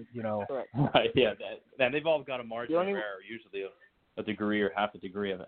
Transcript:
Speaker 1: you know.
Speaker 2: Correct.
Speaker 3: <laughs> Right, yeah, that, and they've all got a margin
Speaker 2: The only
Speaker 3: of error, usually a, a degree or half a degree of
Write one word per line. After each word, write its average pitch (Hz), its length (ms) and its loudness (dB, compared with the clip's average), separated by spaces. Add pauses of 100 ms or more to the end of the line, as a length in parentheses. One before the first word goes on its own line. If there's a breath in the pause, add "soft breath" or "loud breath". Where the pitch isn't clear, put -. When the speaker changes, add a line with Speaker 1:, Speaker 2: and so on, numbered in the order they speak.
(140)
Speaker 1:
you 117 100 -6
know. 107 240 0
Speaker 2:
Correct. 131 260 -4
Speaker 3:
<laughs> 135 220 4
Right, 117 180 8
yeah, 117 260 6
that, 110 440 -6
and 123 100 2
they've 151 120 -2
all 151 180 2
got 131 160 -6
a 120 40 -10
margin 117 320 -4
Speaker 2:
The 170 40 4
only 190 140 0
Speaker 3:
of 202 60 -2
error, 98 280 -6
usually 98 360 -8
a, - 580 -12
a - 20 -6
degree 107 380 0
or 98 140 2
half 104 200 0
a - 40 -16
degree 98 340 -4
of 92 140 -6